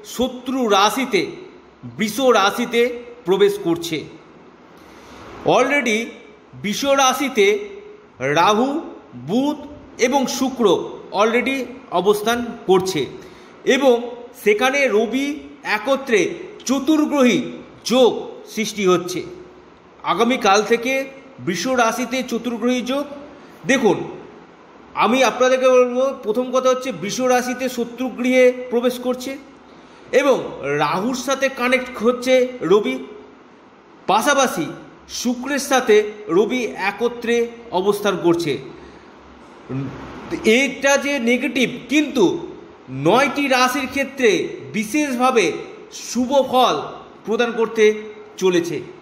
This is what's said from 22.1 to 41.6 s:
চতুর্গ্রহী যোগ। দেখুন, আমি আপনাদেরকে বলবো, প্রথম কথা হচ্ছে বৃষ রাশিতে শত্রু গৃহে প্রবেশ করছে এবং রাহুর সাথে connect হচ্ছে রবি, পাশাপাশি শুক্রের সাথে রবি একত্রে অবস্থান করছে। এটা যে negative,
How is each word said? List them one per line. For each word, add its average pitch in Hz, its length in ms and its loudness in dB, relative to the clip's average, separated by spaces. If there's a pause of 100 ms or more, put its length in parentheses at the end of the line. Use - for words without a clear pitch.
চতুর্গ্রহী 240 580 -2
যোগ। 269 240 -4 (640)
দেখুন, 190 380 2 (880)
আমি 226 300 2
আপনাদেরকে 254 440 2
বলবো, 254 540 4
প্রথম 240 280 -2
কথা 254 180 2
হচ্ছে 254 240 0
বৃষ 196 280 -6
রাশিতে 247 480 0
শত্রু 247 400 -6
গৃহে 247 640 2
প্রবেশ 240 280 0
করছে 254 400 -4 (720)
এবং 247 320 4 (180)
রাহুর 151 520 0
সাথে 262 340 -2
connect 247 540 -2
হচ্ছে 247 460 2 (140)
রবি, 220 360 2 (1080)
পাশাপাশি 233 600 2 (420)
শুক্রের 254 500 -4
সাথে 214 540 4 (160)
রবি 226 360 2
একত্রে 233 840 -2 (220)
অবস্থান 190 520 0
করছে। 165 360 2 (1900)
এটা 269 520 4
যে 285 220 -2
negative, 240 520 0 (180)